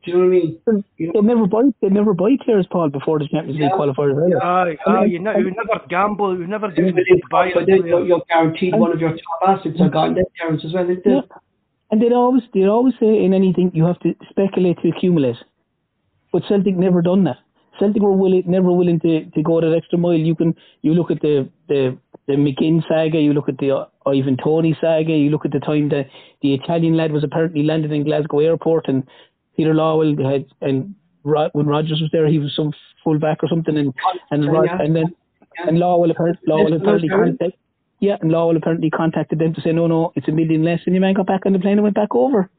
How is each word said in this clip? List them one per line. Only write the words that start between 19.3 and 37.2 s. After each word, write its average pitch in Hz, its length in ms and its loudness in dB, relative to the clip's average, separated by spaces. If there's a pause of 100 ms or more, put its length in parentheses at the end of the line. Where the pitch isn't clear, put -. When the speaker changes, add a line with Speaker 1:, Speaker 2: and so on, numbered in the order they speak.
Speaker 2:
go 165 200 0
that 160 140 2
extra 165 220 -2
mile. 175 160 0
You 160 220 0
can, 165 200 0 (260)
you 151 120 0
look 170 180 0
at 151 100 -4
the, 147 280 0 (200)
the 131 280 0 (300)
the 139 60 0
McGinn 147 540 2
saga, 160 320 0
you 147 140 2
look 147 160 -2
at 131 80 -6
the, 135 140 -2
uh, 151 140 -2 (200)
Ivan 135 320 0
Toney 160 420 0
saga, 160 320 0
you 147 180 2
look 151 160 -2
at 147 60 -4
the 143 80 -2
time 151 300 -2
that 143 180 -4 (340)
the 139 120 0
Italian 165 420 -2
lad 160 160 0
was 147 120 -2
apparently 160 400 -2
landed 156 280 -2
in 147 120 -2
Glasgow 151 360 -2
Airport 160 480 0
and 135 160 -2 (540)
Peter 160 160 0
Lawwell 156 440 0 (140)
had, 135 140 -2 (160)
and 139 340 -4 (280)
Ro-, 151 300 0
when 147 140 0
Rodgers 156 340 -2
was 156 100 -4
there, 160 160 2
he 156 120 2
was 143 160 -6
some 151 160 -2 (320)
full 156 160 0
back 156 240 -2
or 151 60 -2
something, 160 280 -2
and, 143 160 -2 (380)
and 147 200 0
Ro-, 160 120 2
Speaker 1:
Yeah. 180 180 -2
Speaker 2:
and 156 140 0
then, 165 100 0 (540)
Speaker 1:
Yeah. 359 80 -4
Speaker 2:
and 165 100 2
Lawwell 175 380 2
appar-, 170 220 -2 (100)
Lawwell 156 240 2
Speaker 1:
Yes, 165 100 0
Speaker 2:
apparently 170 280 2
Speaker 1:
Lawwell. 233 280 0